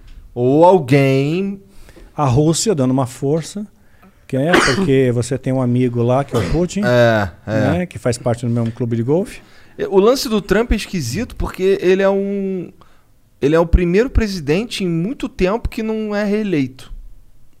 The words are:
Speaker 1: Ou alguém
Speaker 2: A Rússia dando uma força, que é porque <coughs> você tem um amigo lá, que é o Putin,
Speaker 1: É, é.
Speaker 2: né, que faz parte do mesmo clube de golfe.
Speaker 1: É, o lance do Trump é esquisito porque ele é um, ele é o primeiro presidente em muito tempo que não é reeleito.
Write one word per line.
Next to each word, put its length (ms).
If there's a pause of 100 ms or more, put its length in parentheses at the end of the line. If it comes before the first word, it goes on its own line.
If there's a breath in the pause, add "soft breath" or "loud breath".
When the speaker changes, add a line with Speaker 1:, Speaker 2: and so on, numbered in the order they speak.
(340 soft breath)
Speaker 1:
Ou 300
alguém 960 (560 soft breath)
Speaker 2:
A 80
Rússia 500
dando 180
uma 140
força, 600 (600 soft breath)
que 100
é 160
porque 580
<coughs> 40
você 240
tem 140
um 100
amigo 400
lá, 220
que 100
é 40
o 120
Putin, 340
Speaker 1:
É, 460 (160)
é. 140 (120)
Speaker 2:
né, 140
que 120
faz 200
parte 280
do 40
mesmo 220
clube 240
de 60
golfe. 380 (380 soft breath)
Speaker 1:
É, 80
o 120
lance 300
do 120
Trump 320
é 40
esquisito 600
porque 460
ele 200
é 60
um, 640 (720 soft breath)
ele 120
é 60
o 60
primeiro 420
presidente 720
em 60
muito 400
tempo 400
que 140
não 340
é 80
reeleito. 640 (720)